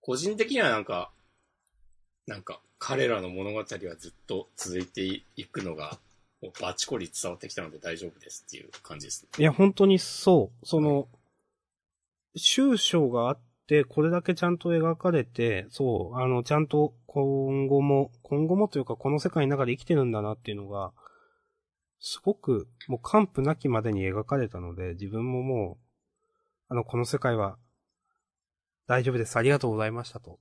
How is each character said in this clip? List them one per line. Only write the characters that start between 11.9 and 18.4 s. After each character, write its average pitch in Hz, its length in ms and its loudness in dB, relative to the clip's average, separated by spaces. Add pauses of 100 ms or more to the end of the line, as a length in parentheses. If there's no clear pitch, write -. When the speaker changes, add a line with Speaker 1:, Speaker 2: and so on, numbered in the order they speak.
Speaker 2:
終 262 400 4
章 156 320 2
が 120 200 2
あ - 20 0
っ - 80 -6 (260)
て、 151 180 4
こ - 180 0
れ 160 80 4
だ 170 120 0
け 180 120 0
ち 170 100 -2
ゃ 175 40 4
ん 175 100 2
と 170 140 0
描 165 220 2
か 180 160 0
れ 147 140 2
て、 113 460 -2
そ 113 440 -2
う、 127 40 -4
あ 127 100 0
の、 123 160 2
ち - 80 0
ゃ 147 60 4
ん 151 100 2
と 151 260 2 (120)
今 139 600 0
後 139 140 4
も、 139 320 4 (100)
今 151 240 0